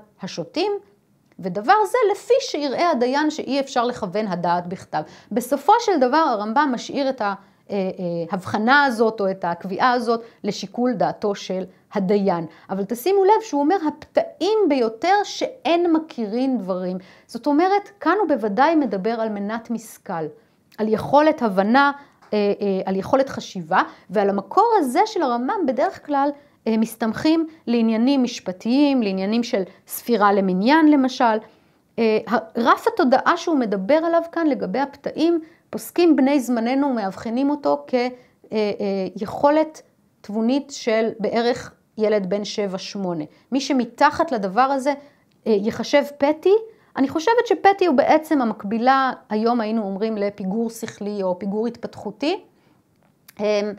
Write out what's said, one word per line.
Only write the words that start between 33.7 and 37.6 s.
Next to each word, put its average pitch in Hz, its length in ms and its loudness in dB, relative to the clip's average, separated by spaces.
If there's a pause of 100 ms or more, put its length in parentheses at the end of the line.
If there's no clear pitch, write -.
עליו 330 260 2 (100)
כאן 330 160 0
לגבי 196 320 -2
הפתאים, 311 600 -2 (300)
פוסקים 330 460 2
בני 277 240 4
זמננו 247 540 0
מאבחנים 226 560 -2
אותו 285 380 0